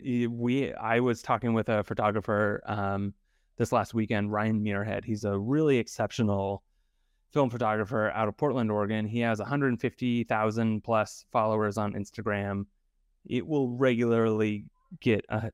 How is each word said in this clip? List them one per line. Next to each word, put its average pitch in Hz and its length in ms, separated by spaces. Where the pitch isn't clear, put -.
y-, 120 220
we, 120 480
I 113 260
was 120 220
talking 117 320
with 113 160
a 107 140
photographer, 104 840
um, 101 480
this 117 160
last 113 220
weekend, 107 360
Ryan 107 320
Muirhead. 101 420
He's 110 200
a 101 140
really 139 400
exceptional 101 840
film 139 160
photographer 110 640
out 104 180
of 101 80
Portland, 123 340
Oregon. 107 360
He 113 140
has 113 200
a 101 40
hundred 131 360
fifty 120 440
thousand 110 600
plus 110 480
followers 110 460
on 104 160
Instagram. 101 720
It 113 200
will 139 240
regularly 113 920
get 110 280
a, 110 260